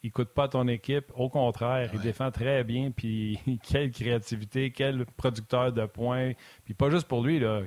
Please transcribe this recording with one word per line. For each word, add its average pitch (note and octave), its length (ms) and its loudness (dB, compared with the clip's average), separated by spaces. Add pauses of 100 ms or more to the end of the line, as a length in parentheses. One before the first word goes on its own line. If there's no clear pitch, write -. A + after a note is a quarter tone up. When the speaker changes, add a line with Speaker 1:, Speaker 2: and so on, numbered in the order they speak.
Speaker 1:
Il A#2 80 -6
coûte B2 180 -2
pas C#3+ 160 2
à - 40 2
ton B2+ 180 2
équipe. C3 480 -2
Au B2+ 140 0
contraire, B2 640 0
il G#2+ 60 -2
Speaker 2:
Ouais. G2 40 -6
Speaker 1:
défend A#2 280 -2
très B2+ 320 2
bien. B2+ 280 -2
Puis, A2 540 -2
<laughs> B2+ 180 -2
quelle C#3 280 0
créativité, A#2 800 -2
quel C3+ 340 0
producteur B2 680 0
de A2+ 140 0
points. B2 480 -2 (320)
Puis, A2+ 80 -8
pas C#3 160 4
juste D#3+ 180 2
pour A#2+ 160 2
lui, D3+ 160 4
là. A2 280 2